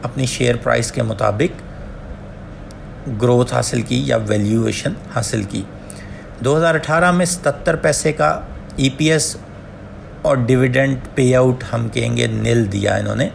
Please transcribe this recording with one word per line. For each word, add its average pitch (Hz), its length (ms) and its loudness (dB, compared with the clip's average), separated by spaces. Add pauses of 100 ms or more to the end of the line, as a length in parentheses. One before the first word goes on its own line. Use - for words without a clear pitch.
अपनी - 240 -2
share 120 300 2
price 120 340 0
के 123 120 -2
मुताबिक 110 540 0 (1500)
growth 120 440 4
हासिल 120 280 0
की 123 260 0
या 120 120 2
valuation 107 760 0 (140)
हासिल 110 360 -2
की। 98 180 -6 (800)
दो 135 120 4
हज़ार 165 200 4
अठारह 165 360 2
में 180 140 4
सतहत्तर - 500 0
पैसे 151 360 2
का 151 200 2 (480)
ईपीएस 151 560 2 (880)
और 135 200 4
dividend 131 520 4 (180)
payout 127 480 4
हम 117 260 -2
कहेंगे 120 400 0
nil 113 380 2
दिया 101 300 0
इन्होंने। 107 380 -2